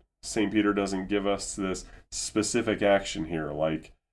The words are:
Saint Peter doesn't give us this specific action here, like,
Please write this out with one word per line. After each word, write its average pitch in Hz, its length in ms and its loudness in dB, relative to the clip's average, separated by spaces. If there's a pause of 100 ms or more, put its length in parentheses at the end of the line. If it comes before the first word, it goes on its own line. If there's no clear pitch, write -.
(220)
Saint 101 300 0
Peter 104 220 4
doesn't 95 340 0
give 101 180 0
us 101 300 -2
this 95 300 -4 (260)
specific 107 720 0
action 98 420 2
here, 78 260 -4
like, 80 420 -2 (200)